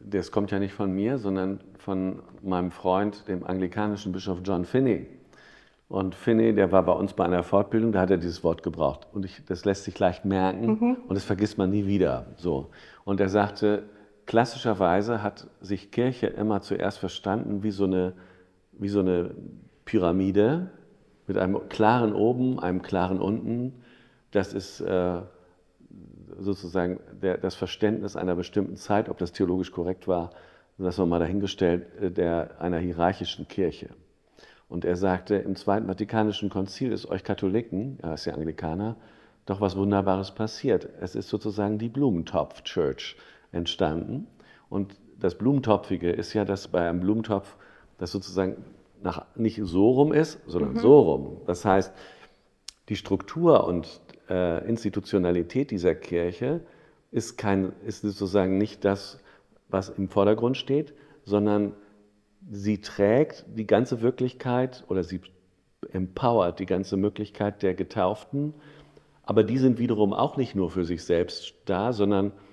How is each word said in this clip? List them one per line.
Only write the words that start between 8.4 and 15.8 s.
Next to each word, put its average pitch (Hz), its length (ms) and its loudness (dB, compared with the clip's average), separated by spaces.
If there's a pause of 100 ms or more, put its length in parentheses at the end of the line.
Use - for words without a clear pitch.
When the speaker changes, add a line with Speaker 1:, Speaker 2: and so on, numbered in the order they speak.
Speaker 1:
Wort 82 220 0
gebraucht. 78 480 -2
Und 98 120 -6
ich, - 220 -16
das 90 180 -6
lässt 196 200 0
sich 98 160 -10
leicht 90 240 2
merken 95 420 0
Speaker 2:
Mhm. 233 300 2 (100)
Speaker 1:
und 95 80 -2
das 98 100 -2
vergisst 101 340 -2
man 95 120 2
nie 101 160 0
wieder. 85 400 0 (100)
So. 76 340 -4 (340)
Und 98 160 -2
er 98 80 2
sagte, 104 560 2 (420)
klassischerweise 107 960 2
hat - 240 -8 (140)
sich 95 320 -8